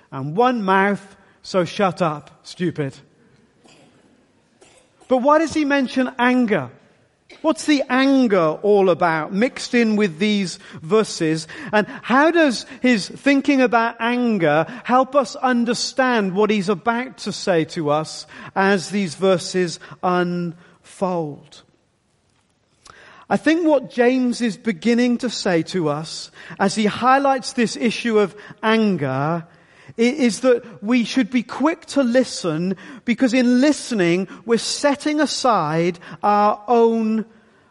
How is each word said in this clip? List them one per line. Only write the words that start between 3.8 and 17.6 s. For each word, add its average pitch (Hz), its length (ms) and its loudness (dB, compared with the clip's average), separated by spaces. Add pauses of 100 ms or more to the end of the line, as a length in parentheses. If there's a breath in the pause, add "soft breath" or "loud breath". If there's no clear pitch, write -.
But 254 120 2
why 285 200 4
does 320 160 -2
he 311 100 0
mention 262 540 0
anger? 233 520 0 (680)
What's - 260 -2
the 285 220 2
anger 247 760 2
all 202 280 4
about, 160 420 0
mixed 233 420 -2
in 233 200 4
with 202 240 0
these 202 400 -2 (240 loud breath)
verses? 160 640 0 (260 loud breath)
And 208 140 2 (160 loud breath)
how 285 300 2
does 311 340 2 (140)
his 247 280 0
thinking 277 520 0
about 233 400 2
anger 220 680 0 (160 loud breath)
help 262 320 2
us 277 220 0
understand 240 1000 0
what 208 160 2
he's 202 180 -2
about 233 500 -4
to 202 140 -8
say 170 340 0